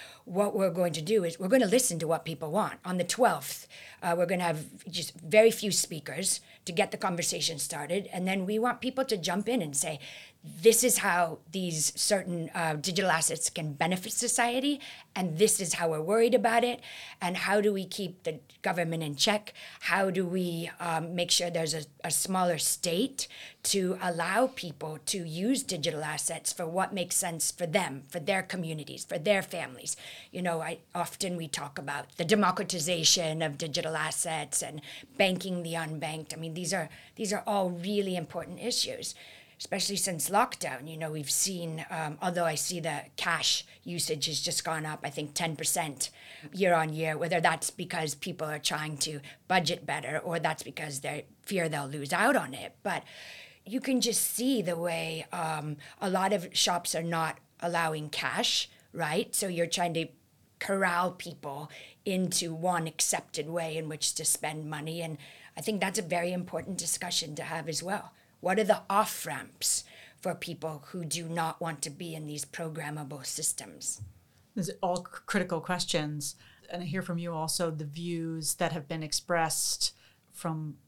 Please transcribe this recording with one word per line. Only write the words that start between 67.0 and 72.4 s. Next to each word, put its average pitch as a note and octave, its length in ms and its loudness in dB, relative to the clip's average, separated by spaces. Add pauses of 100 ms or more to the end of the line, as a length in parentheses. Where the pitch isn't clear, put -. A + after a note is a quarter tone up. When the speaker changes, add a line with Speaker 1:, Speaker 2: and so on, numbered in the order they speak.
Speaker 1:
to D3 60 -6
have D#3+ 260 -6
as D#3 140 -4
well. F#3+ 300 -6 (280)
What F#3 180 2
are G#3+ 60 4
the G3 260 6
off-ramps - 920 0 (360)
for F3+ 140 -2
people D#3 540 -8
who F3 160 -8
do D#3+ 240 -4
not E3 320 0
want D#3+ 220 -4
to D#3 80 -4
be E3 240 -10
in D#3 120 -10
these D3 180 -8